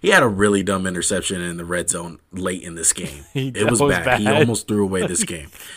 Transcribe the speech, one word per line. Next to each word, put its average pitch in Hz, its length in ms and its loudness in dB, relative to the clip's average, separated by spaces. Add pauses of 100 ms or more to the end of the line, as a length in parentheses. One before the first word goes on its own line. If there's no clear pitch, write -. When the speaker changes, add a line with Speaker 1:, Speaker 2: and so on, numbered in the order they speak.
Speaker 1:
He 175 80 0
had 185 140 8
a 123 40 4
really 101 360 4
dumb 95 240 0
interception 90 540 -2
in 87 160 -6
the 87 80 -10
red 87 240 -4
zone 85 300 -6 (120)
late 92 320 -6
in 85 120 -14
this 82 160 -2
game. 73 380 -8
Speaker 2:
<laughs> - 40 -20
He, 135 160 -2
Speaker 1:
It 123 60 -10
Speaker 2:
that 107 140 2
Speaker 1:
was 117 120 2
Speaker 2:
was 143 140 4
Speaker 1:
bad. 104 240 2
He 104 60 0
Speaker 2:
bad. 135 120 2
Speaker 1:
almost 120 300 2
threw 104 160 2
away 92 220 0
this 87 180 -2
Speaker 2:
<laughs> - 20 -2
Speaker 1:
game. 78 240 -10 (280)